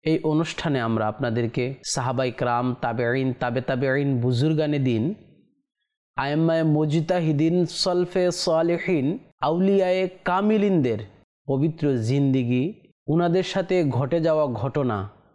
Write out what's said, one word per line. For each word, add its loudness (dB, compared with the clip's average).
এই 0
অনুষ্ঠানে -2
আমরা 0
আপনাদেরকে -4
সাহাবাই -2
کرام, -2
তাবেঈন, -2
তাবে -2
তাবেঈন, 0
বুজুর্গানে 0
দিন, 0
আইম্মায়ে 2
মুজতাহিদিন, 2
সলফে 0
সালেহিন, 0
আউলিয়ায়ে 2
কামিলিনদের 2
পবিত্র 0
জিন্দিগি, 0
উনাদের 2
সাথে 0
ঘটে 0
যাওয়া 2
ঘটনা -2